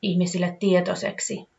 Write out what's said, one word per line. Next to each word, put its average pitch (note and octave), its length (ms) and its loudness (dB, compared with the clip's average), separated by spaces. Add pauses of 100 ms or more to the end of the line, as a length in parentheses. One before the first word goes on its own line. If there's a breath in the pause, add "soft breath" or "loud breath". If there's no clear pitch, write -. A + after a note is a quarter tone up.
ihmisille F3+ 580 0
tietoiseksi, F3+ 880 0 (100)